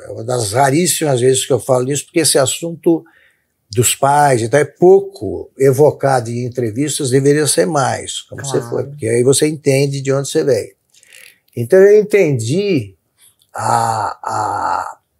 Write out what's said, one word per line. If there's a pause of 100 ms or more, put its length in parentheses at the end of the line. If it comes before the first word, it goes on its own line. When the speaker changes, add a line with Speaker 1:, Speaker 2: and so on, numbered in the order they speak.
Speaker 1:
é
uma
das
raríssimas
vezes
que
eu
falo
isso,
porque
esse
assunto (680)
dos
pais,
então
é
pouco
evocado
em
entrevistas,
deveria
ser
mais,
como
você
Speaker 2:
Claro.
Speaker 1:
foi,
porque
aí
você
entende
de
onde
você
veio. (800)
Então
eu
entendi (580)
a,
a, (220)